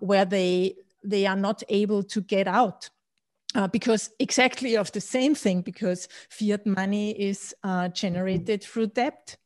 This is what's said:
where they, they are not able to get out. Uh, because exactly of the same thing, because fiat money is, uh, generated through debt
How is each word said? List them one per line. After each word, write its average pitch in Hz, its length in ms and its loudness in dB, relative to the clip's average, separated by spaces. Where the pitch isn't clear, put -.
where 196 240 4
they, 185 500 2
they 196 240 0
are 190 120 2
not 196 320 -2
able 208 340 2
to 202 180 -6
get 196 260 0
out. 196 420 0
Uh, 196 120 2
because 220 420 0
exactly 254 560 2
of 208 160 0
the 208 100 -4
same 262 320 2
thing, 185 280 2
because 180 480 -4
fiat 208 360 -2
money 202 460 0
is, 196 520 -4
uh, 180 240 0
generated 185 760 -2
through 226 260 -2
debt - 580 -4